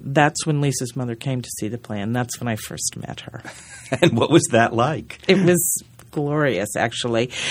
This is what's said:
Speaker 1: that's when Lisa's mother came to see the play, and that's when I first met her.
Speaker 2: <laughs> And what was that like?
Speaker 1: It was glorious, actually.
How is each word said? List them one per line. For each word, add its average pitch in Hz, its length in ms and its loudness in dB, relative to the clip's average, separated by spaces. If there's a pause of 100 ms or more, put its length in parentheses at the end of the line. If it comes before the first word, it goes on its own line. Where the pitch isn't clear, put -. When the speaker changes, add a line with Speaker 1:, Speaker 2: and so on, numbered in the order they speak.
Speaker 1:
that's 147 460 2
when 147 160 0
Lisa's 135 340 -2
mother 123 180 -4
came 123 280 -4
to - 60 -12 (120)
see 110 80 -4
the 117 80 -6
play, 107 240 -8
and 113 160 -2
that's - 240 -4
when 120 80 -4
I 113 80 -2
first - 400 -10
met - 240 -12
her. - 220 -16 (280)
Speaker 2:
<laughs> - 300 -8
And 113 160 6
what - 140 2
was 165 200 8
that 113 240 4
like? 127 540 -2
Speaker 1:
It 185 160 4
was 170 380 2 (280)
glorious, 143 640 0
actually. 117 560 0 (200)